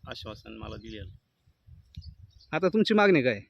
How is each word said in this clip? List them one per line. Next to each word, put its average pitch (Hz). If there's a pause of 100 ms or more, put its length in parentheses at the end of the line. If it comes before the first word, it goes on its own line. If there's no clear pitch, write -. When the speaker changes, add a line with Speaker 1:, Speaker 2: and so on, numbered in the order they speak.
Speaker 1:
आश्वासन 110
मला 110
दिलेलं. 104 (1400)
Speaker 2:
आता 170
तुमची 214
मागणी 202
काय? 113